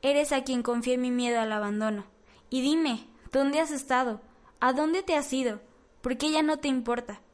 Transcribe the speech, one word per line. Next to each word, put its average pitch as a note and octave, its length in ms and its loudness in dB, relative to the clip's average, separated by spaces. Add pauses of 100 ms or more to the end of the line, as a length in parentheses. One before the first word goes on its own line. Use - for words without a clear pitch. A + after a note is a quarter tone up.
Eres C#4+ 300 2
a C4 120 0
quien B3+ 200 -2
confié A#3+ 340 0
mi B3 140 -2
miedo A#3+ 280 0
al A3 120 0
abandono. G#3 540 -2 (440)
Y D#3+ 120 -2
dime, C#4+ 440 0 (260)
¿dónde C#4 280 2
has D#4 120 0
estado? B3+ 500 -2 (400)
¿A C4 120 4
dónde D#4 300 0
te E4+ 120 0
has D4 180 0
ido? A#3+ 260 0 (420)
¿Por B3+ 160 -2
qué D4+ 140 0
ya D#4 100 4
no D4+ 180 2
te D4 100 -2
importa? A#3+ 500 -2 (140)